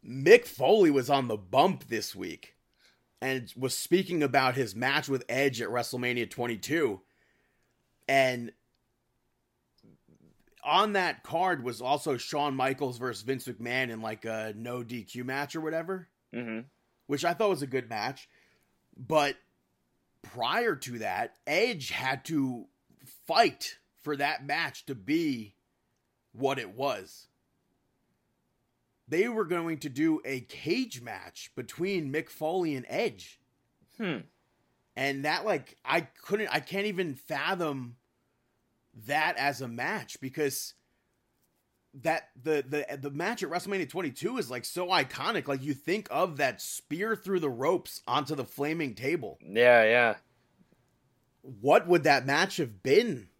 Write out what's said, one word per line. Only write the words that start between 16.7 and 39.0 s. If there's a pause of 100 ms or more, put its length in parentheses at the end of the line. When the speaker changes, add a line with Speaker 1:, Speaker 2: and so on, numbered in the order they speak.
Speaker 1:
which
I
thought
was
a
good
match. (680)
But (880)
prior
to
that, (100)
Edge
had
to (600)
fight (240)
for
that
match
to
be (760)
what
it
was. (1800)
They
were
going
to
do
a
cage
match
between
Mick
Foley
and
Edge. (560)
Speaker 2:
Hmm. (760)
Speaker 1:
And
that,
like,
I
couldn't,
I
can't
even
fathom (1080)